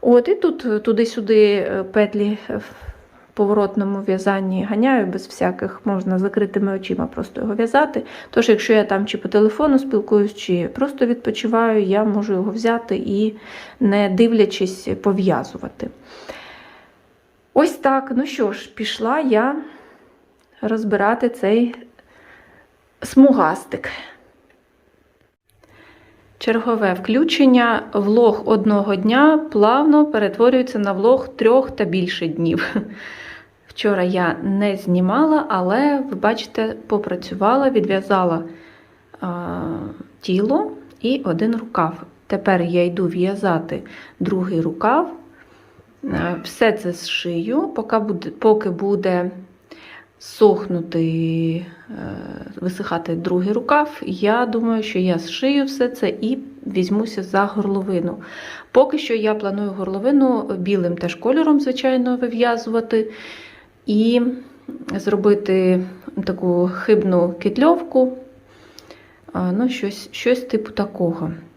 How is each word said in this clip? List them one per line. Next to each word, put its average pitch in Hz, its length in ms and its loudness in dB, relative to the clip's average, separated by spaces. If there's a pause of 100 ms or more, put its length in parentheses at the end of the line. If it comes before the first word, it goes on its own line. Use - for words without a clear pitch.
От, 240 260 4
і 392 80 4
тут 247 480 -2
туди-сюди, 220 680 4
е, 196 300 -2
петлі 208 540 0 (120)
в - 380 -10 (500)
поворотному 202 680 0
в'язанні 190 640 0
ганяю 226 360 2
без 185 200 -6
всяких, 180 600 -4
можна 185 340 0
закритими 196 560 0
очима 190 320 -4
просто - 340 -10
його 214 140 -4
в'язати. 269 480 0 (260)
Тож, - 200 2
якщо 214 240 4
я 214 100 4
там 202 220 0
чи 247 120 -6
по - 120 -6
телефону 220 500 4
спілкуюсь, 208 560 0
чи 175 380 -2
просто 269 320 -2
відпочиваю, 226 800 0
я 196 200 2
можу 208 300 0
його 190 180 -2
взяти 226 540 -2
і, 208 300 -2 (440)
не 202 300 2
дивлячись, 202 760 2 (140)
пов'язувати. 185 880 -2 (1600)
Ось 302 180 4
так. 269 440 -2
Ну 262 100 0
що 220 260 -2
ж, - 240 -12
пішла 226 440 -4
я 262 360 2 (1040)
розбирати 220 680 0
цей 233 460 0 (1300)
смугастик. 233 880 4 (2500)
Чергове 226 560 0
включення. 247 880 4 (100)
Влог 214 520 4
одного 202 500 2
дня 254 420 4 (140)
плавно 285 540 6
перетворюється 240 720 2
на 196 140 0
влог 233 420 2
трьох 247 360 4
та - 120 -4
більше 180 440 -2
днів. 165 540 -2
<laughs> - 840 -18 (100)
Вчора 202 260 0
я 180 400 0
не 196 320 0
знімала, 202 760 2
але, 247 600 0
ви 208 60 -6
бачите, 220 600 -2 (120)
попрацювала, 208 840 0
відв'язала, 190 760 0 (800)
а, 175 400 -8 (600)
тіло 226 500 0 (300)
і 262 240 0
один 214 300 0
рукав. 170 480 -4 (240)
Тепер 190 340 2
я 175 240 2
йду 175 220 -2
в'язати 185 760 -2 (360)
другий 185 420 -2
рукав. 269 520 0 (880)
Е, 180 400 -4
все - 280 0
це 190 200 -4
зшию, 175 760 -4
поки 226 320 -2
буде, 202 300 -6
поки 214 400 2
буде 185 640 -2 (880)
сохнути, 180 840 0 (540)
е, 180 380 -12 (680)
висихати 180 540 -4
другий 180 380 -2
рукав, 285 520 0
я 208 400 0
думаю, 226 380 -2
що 214 160 -4
я 180 180 2
зшию 269 480 0
все 247 240 -2
це 208 200 -2
і 233 280 -4 (280)
візьмуся 202 580 -2
за 196 220 2
горловину. 196 720 -2 (540)
Поки 285 260 4
що 262 160 -4
я 214 220 0
планую 202 340 -4
горловину 214 760 2
білим 180 540 -2
теж 170 180 -4
кольором, 294 440 2
звичайно, 254 580 0
вив'язувати 226 920 -2 (760)
і 226 360 4 (760)
зробити 190 880 2 (420)
таку 180 480 0
хибну 185 600 2
кітльовку, 254 840 2 (1160)
а, 180 180 -2
ну, 233 180 0
щось, 202 420 -8
щось 247 300 0
типу 214 300 -4
такого. 165 600 -4 (260)